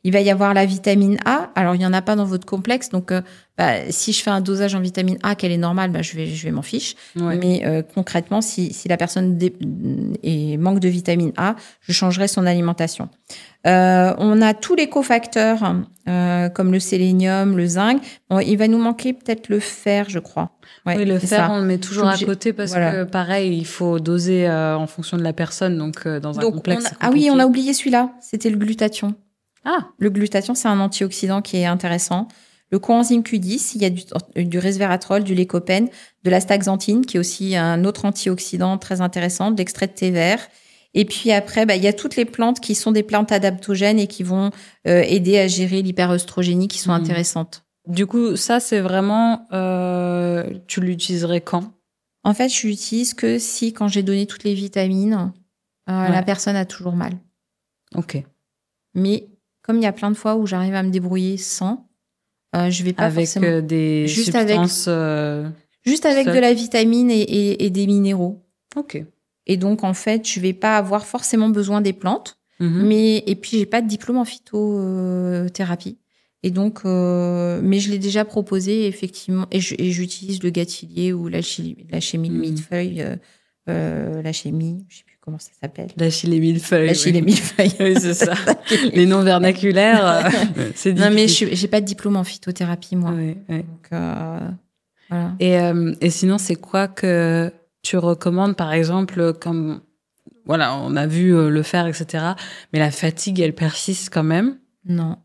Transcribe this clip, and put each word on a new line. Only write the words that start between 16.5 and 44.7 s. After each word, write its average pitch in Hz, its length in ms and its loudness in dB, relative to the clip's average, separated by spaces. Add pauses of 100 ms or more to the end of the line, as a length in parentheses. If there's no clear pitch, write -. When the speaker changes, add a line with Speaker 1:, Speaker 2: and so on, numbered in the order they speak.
Speaker 1:
le 185 80 4
sélénium, 185 800 2
le 175 80 2
zinc. 196 340 2 (300)
Bon, 190 100 2
il 202 180 2
va 214 100 2
nous 226 100 4
manquer 233 360 0
peut-être 226 360 -6
le 208 100 0
fer, 202 480 -2
je 196 120 -6
crois. 165 320 -8 (340)
Ouais, 175 120 0
Speaker 2:
Oui, 208 80 0
le 190 140 2
Speaker 1:
c'est 180 60 -2
Speaker 2:
fer, 208 220 4
Speaker 1:
ça. 214 40 2
Speaker 2:
on 202 100 0
le 196 40 0
met 185 140 2
toujours 196 260 -2
Speaker 1:
Je 196 40 8
suis - 0 -
Speaker 2:
à 196 40 6
Speaker 1:
obligée 190 140 0
Speaker 2:
côté 196 260 -2
parce 208 160 -6
Speaker 1:
voilà. 175 220 2
Speaker 2:
que, 185 180 -4
pareil, 185 480 0
il 165 80 -4
faut 170 340 -2
doser, 175 480 2
euh, 160 300 0
en 160 80 -2
fonction 160 320 -8
de 170 60 0
la 165 100 -2
personne. 175 460 -2
Donc, 151 260 -8
euh, 156 140 -4
dans 147 180 -6
un 151 60 -4
Speaker 1:
Donc, 220 120 0
Speaker 2:
complexe, 180 280 -2
Speaker 1:
on - 20 -8
a, - 40 -4
Speaker 2:
c'est - 100 -10
Speaker 1:
ah 240 120 2
oui, 294 120 4
on 285 100 4
Speaker 2:
compliqué. 262 80 6
Speaker 1:
a 262 60 6
oublié 262 260 2
celui-là. 254 380 2 (100)
C'était 226 300 -2
le 208 60 0
glutathion. 214 580 -2 (500)
Speaker 2:
Ah. 320 220 -2 (100)
Speaker 1:
Le 208 120 2
glutathion, 202 460 0
c'est 247 120 -2
un 202 120 4
antioxydant 196 640 -2
qui 196 160 -6
est 180 80 2
intéressant. 180 640 -2 (440)
Le 190 80 2
coenzyme 233 440 4
Q 226 160 -2
dix, 190 360 -4
il 214 60 -2
y 202 40 2
a 185 40 2
du, 180 140 -4 (420)
du 175 140 -2
resveratrol, 190 640 0
du 190 120 0
lycopène, 185 520 2 (360)
de 185 60 2
l'astaxanthine, 190 760 2
qui 196 120 -4
est - 20 4
aussi 190 360 -2
un 170 300 2
autre 202 200 -2
antioxydant 185 720 -2
très 190 240 -4
intéressant, 180 500 -2
de 220 60 0
l'extrait 185 300 -4
de 185 60 -8
thé 185 180 0
vert. 180 280 2 (540)
Et 214 120 4
puis - 260 -2
après, 202 340 2
bah, 208 100 4
il 185 80 0
y 196 40 4
a 208 60 4
toutes 233 220 -8
les 240 100 2
plantes 240 360 -2
qui - 120 -4
sont 220 180 -2
des 214 120 2
plantes 214 280 0
adaptogènes 196 680 2
et 202 80 2
qui 202 160 -10
vont, 190 260 0 (380)